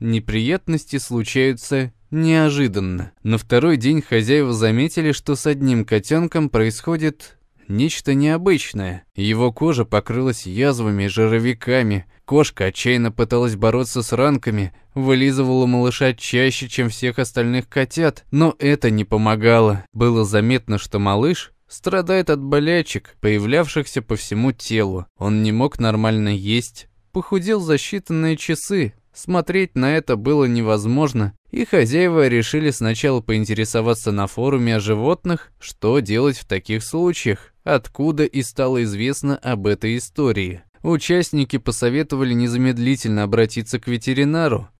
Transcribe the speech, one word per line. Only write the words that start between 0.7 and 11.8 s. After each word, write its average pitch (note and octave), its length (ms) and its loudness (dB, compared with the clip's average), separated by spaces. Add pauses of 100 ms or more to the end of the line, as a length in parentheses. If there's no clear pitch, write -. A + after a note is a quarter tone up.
случаются C3 960 -2 (180)
неожиданно. C#3+ 1000 0 (100)
На A2 140 0
второй C#3 400 2
день C#3+ 240 2
хозяева B2+ 500 2
заметили, B2+ 640 0
что C#3+ 220 -4
с - 100 -4
одним C3+ 400 2
котёнком D#3 640 0
происходит D3+ 880 -2 (320)
нечто C3+ 440 0
необычное. C#3+ 920 0 (100)
Его A2 380 0
кожа C#3 320 0
покрылась A#2 600 -2
язвами, G#2+ 640 0
жировиками. A2+ 1000 0 (200)